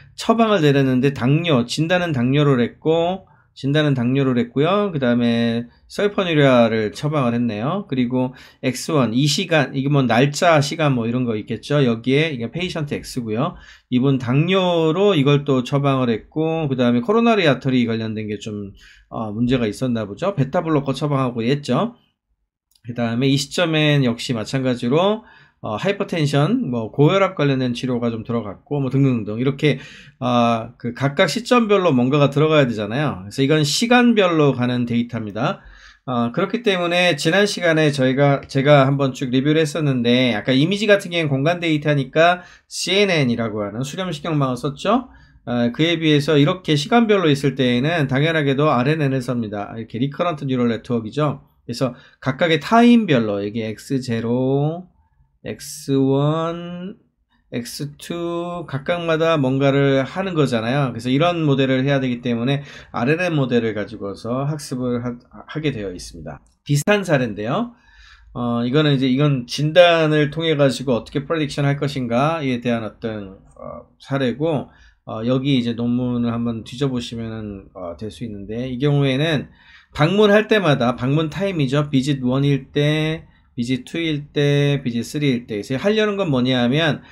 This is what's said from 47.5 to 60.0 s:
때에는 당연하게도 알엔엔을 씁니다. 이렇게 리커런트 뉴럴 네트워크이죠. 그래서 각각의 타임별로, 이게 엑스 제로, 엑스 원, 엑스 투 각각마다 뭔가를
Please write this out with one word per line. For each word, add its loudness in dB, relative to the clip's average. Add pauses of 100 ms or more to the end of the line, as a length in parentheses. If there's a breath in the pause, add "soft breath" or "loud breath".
때에는 0
당연하게도 2
알엔엔을 2
씁니다. -6
이렇게 -8
리커런트 -4
뉴럴 0
네트워크이죠. -4 (240)
그래서 -4 (240 loud breath)
각각의 0
타임별로, 4
이게 -4
엑스 -6
제로, -2 (580)
엑스 -10
원, -2 (560)
엑스 -10
투 -8
각각마다 -2
뭔가를 2